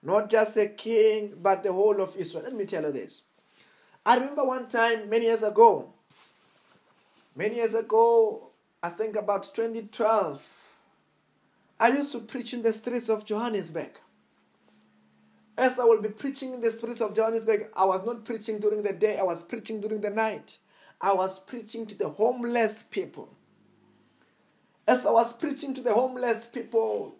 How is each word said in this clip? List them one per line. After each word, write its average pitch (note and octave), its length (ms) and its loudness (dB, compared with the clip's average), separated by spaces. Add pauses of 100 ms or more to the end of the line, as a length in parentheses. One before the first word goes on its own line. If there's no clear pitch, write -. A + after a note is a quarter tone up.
Not G#3 280 0
just G#3+ 280 4
a G#3 100 2
king, G#3+ 720 2
but F#3+ 220 2
the F#3+ 80 0
whole G3 280 2
of F#3 160 -4
Israel. E3+ 280 -8
Let C4 100 -8
me G#3 120 -6
tell D#3+ 160 -6
you D3+ 100 -4
this. A#2 300 -10 (800)
I B3 140 6
remember C#4+ 260 -2
one B3+ 240 -4
time, A3+ 420 0
many A#3 140 0
years A3+ 180 0
ago, G#3 500 6 (1400)
many G#3+ 220 -4
years A3+ 180 0
ago, A3+ 760 4 (300)
I E3+ 80 -6
think G#3+ 280 -6
about G3 360 -2
twenty A3+ 300 -4
twelve, G#3 640 0 (1300)
I A3+ 80 6
used C#4 240 0
to A#3 80 -8
preach A#3 340 -10
in A#3+ 80 -8
the A3+ 100 2
streets A#3 360 -4
of G#3+ 160 -2
Johannesburg. G3+ 760 -6 (1600)
As B3+ 220 2
I B3 40 0
will A3+ 160 8
be G#3 100 -4
preaching C4 440 -8
in B3 60 -10
the A3+ 100 2
streets A3+ 300 -8
of G3+ 160 -2
Johannesburg, A3 580 0
I F#3+ 100 4
was F#3+ 220 2
not A#3 180 -8
preaching G#3+ 360 -6
during G#3 240 0
the G3 80 -2
day, G3 260 0
I F#3+ 60 0
was E3+ 180 -2
preaching A3 380 -10
during G#3 220 -6
the G#3 80 -4
night. G#3+ 480 -4 (420)
I G3 120 2
was F#3+ 280 0
preaching A3+ 460 -10
to - 120 -16
the D#3 120 -2
homeless A#3 720 0
people. - 460 -8 (1600)
As B3+ 180 4
I - 60 2
was A#3 220 4
preaching C#4 420 -6
to B3 80 -12
the A#3 100 0
homeless B3 540 0
people A3 720 -4